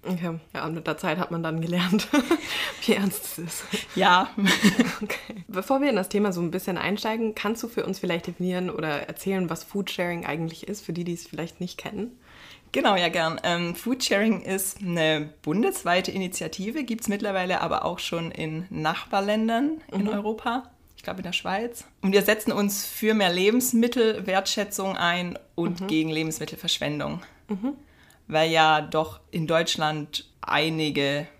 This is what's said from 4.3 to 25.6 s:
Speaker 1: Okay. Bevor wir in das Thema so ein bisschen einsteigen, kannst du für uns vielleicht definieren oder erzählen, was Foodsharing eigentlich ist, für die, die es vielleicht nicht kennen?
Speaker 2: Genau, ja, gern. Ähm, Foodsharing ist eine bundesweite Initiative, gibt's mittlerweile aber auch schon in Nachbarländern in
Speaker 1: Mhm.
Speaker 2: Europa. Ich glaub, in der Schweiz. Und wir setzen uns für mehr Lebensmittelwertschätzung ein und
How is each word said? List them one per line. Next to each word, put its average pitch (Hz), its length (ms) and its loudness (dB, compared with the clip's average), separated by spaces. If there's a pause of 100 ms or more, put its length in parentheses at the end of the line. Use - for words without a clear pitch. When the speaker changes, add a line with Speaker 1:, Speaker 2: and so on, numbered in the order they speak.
Speaker 1:
Okay. - 460 -8
Bevor 269 340 0
wir 285 80 4
in 220 60 2
das 190 120 0
Thema 202 240 2
so 175 80 -2
ein 170 100 0
bisschen 180 280 -2
einsteigen, 220 560 0
kannst 226 280 -2
du 233 60 -6
für - 160 -2
uns 190 140 -4
vielleicht 170 280 -2
definieren 180 440 -2
oder 156 360 -4
erzählen, 185 440 -2
was 170 140 -6
Foodsharing 175 600 -4
eigentlich 165 420 -4
ist, 208 160 -8
für 170 120 -6
die, 175 100 -4
die 175 80 -4
es 170 140 -8
vielleicht 160 340 -8
nicht 180 160 -8
kennen? - 420 -8 (540)
Speaker 2:
Genau, 208 240 4
ja, 175 140 2
gern. 165 340 0
Ähm, 170 300 0
Foodsharing 220 640 2
ist - 400 -4
eine 156 480 2 (140)
bundesweite 185 680 0
Initiative, 190 720 -4
gibt's 226 240 -4
mittlerweile 196 520 0
aber - 240 0
auch 180 140 -2
schon 165 320 -4
in 160 400 -6
Nachbarländern 220 1120 0 (100)
in 196 120 0
Speaker 1:
Mhm. 214 40 0
Speaker 2:
Europa. 220 640 -4 (260)
Ich - 60 -20
glaub, 185 160 -8
in 185 40 -10
der 175 100 -8
Schweiz. 208 520 -4 (160)
Und 190 120 2
wir 196 100 8
setzen 214 300 4
uns 202 340 2
für 214 280 0
mehr 190 180 6
Lebensmittelwertschätzung 208 1600 2
ein 175 420 0 (160)
und 175 280 -2